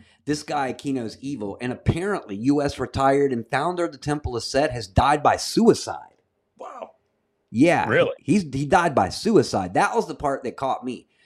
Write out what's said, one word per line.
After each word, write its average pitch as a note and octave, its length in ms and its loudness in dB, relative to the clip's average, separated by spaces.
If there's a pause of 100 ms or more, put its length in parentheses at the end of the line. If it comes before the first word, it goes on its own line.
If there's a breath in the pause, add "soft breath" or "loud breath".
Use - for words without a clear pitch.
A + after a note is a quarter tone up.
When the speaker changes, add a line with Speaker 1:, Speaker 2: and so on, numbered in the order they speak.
(260 soft breath)
Speaker 1:
this D3 180 -2
guy C#3 300 -4
Aquino's B2+ 480 -6
evil, A2 400 -8
and B2 100 -4
apparently E3 640 -2
U C#3 260 2
S C#3 180 -2
retired C3+ 520 2
and A#2 180 -2
founder E3+ 360 -2
of D#3+ 60 -6
the C#3 60 -18
Temple D3 380 -4
of A2+ 80 -4
Set C3+ 280 0
has A#2 160 -8
died C3+ 360 2
by A2 140 4
suicide. - 760 2 (420)
Speaker 2:
Wow. - 340 -14 (600)
Speaker 1:
Yeah. C#3 360 4
Speaker 2:
Really? A2+ 320 2
Speaker 1:
He's, G3 240 2
he C#3 220 -4
died E3 300 2
by G2 140 2
suicide. A#2 680 0
That F#3+ 200 2
was A3+ 120 0
the D3+ 80 -8
part C#3 280 -4
that A#2 140 -6
caught C3 260 -4
me. A#2+ 240 -10 (180)